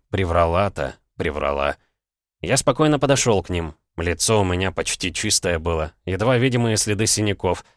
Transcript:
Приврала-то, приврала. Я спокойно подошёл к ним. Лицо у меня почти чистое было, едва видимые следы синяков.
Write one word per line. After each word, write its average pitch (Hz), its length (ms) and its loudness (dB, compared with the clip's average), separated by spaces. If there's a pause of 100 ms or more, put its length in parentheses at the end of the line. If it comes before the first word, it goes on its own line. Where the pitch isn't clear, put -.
Приврала-то, 85 840 0 (220)
приврала. 71 600 -2 (640)
Я 135 160 0
спокойно 151 420 2
подошёл 123 420 2
к - 80 -6
ним. 82 260 -4 (220)
Лицо 87 440 2
у - 20 4
меня 90 280 0
почти - 420 -4
чистое 92 440 0
было, 80 360 -2 (120)
едва 107 320 0
видимые 120 380 2
следы 104 320 0
синяков. 98 560 0 (140)